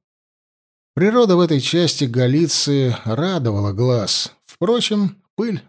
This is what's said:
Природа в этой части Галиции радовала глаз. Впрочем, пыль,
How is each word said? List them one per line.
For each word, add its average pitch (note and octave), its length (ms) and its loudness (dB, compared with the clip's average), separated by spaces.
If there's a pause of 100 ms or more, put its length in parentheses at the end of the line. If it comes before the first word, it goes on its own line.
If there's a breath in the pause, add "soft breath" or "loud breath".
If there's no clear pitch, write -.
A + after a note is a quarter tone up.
(960)
Природа G#3 420 4
в - 20 4
этой D#3 220 2
части E3 420 0
Галиции C3 1000 0
радовала A2+ 680 -2
глаз. A2+ 600 -2 (120)
Впрочем, G#3 800 -2 (120)
пыль, G3+ 340 -4